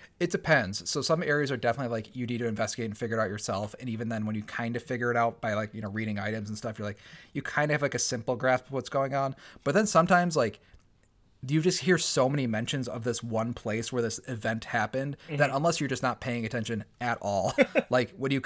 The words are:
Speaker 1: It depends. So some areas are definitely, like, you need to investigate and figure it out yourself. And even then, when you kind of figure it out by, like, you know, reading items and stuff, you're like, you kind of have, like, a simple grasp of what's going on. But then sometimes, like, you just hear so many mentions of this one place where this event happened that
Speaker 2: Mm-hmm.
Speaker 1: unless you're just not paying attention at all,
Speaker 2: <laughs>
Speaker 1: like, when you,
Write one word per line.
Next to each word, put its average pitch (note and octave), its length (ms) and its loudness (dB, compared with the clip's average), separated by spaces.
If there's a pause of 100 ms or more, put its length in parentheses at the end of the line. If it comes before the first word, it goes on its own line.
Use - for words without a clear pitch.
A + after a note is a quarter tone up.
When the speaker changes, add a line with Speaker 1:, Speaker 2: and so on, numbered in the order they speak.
(200)
Speaker 1:
It F3 120 0
depends. A#2 580 2
So C#3 140 -2
some D#3+ 180 2
areas D3 300 2
are B2+ 60 -2
definitely, A#2+ 340 -2
like, A2+ 240 -6
you B2 100 -4
need A#2 140 -4
to A#2+ 80 -2
investigate A2 380 -2
and G#2 120 -6
figure A2+ 200 -2
it A2 40 0
out G#2 80 0
yourself. G#2 500 -4
And B2+ 80 -8
even A2+ 220 -4
then, A2 160 -2
when G#2+ 100 -2
you G#2+ 60 -2
kind A#2 340 -4
of A#2+ 60 -4
figure A#2+ 300 -2
it A#2+ 60 2
out A#2 240 2
by, A2 120 -2
like, G#2+ 220 -2
you A2+ 60 -6
know, G#2+ 100 -6
reading G#2+ 260 -2
items G#2+ 320 -4
and G#2+ 80 -6
stuff, A2 220 -8
you're G#2 80 -4
like, G#2 100 -8 (360)
you C#3+ 100 -4
kind D3+ 260 0
of D3+ 60 4
have, C#3+ 80 -2
like, C#3 100 0
a D#3+ 60 -2
simple B2 360 -2
grasp B2+ 300 2
of - 60 -16
what's C3 180 -4
going C3+ 240 0
on. C3+ 220 0 (280)
But C#3+ 120 2
then G#3+ 100 6
sometimes, F3 500 6
like, A#2 240 2 (880)
you D#3 140 4
just F3+ 200 2
hear E3+ 180 4
so C3 280 4
many C#3 200 0
mentions A#2+ 400 -2
of A#2 160 -6
this A#2 180 0
one A#2 320 -2
place A2+ 400 -4
where B2 80 2
this A2 260 -2
event A2+ 380 -4
happened C3 520 -2 (120)
that D3+ 80 -4
Speaker 2:
Mm-hmm. C#3 200 4
Speaker 1:
unless E3 220 2
you're C#3+ 80 -2
just B2+ 140 -2
not B2+ 180 0
paying A#2+ 280 -4
attention A2 360 -4 (160)
at A#2+ 220 -2
all, G2+ 320 0 (180)
Speaker 2:
<laughs> - 200 0
Speaker 1:
like, B2 260 2
when C3+ 140 -4
you, C3+ 140 2